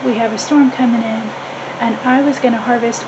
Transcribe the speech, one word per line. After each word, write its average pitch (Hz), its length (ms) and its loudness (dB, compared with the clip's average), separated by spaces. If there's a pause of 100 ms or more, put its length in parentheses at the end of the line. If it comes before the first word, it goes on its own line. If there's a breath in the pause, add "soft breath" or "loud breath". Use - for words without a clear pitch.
we 247 100 0
have 226 180 0
a 214 60 -6
storm 285 320 4
coming 240 320 2
in, 220 200 -4 (600 loud breath)
and 226 140 0 (100)
I 262 160 4
was 285 160 0
gonna 233 220 2
harvest 233 480 -2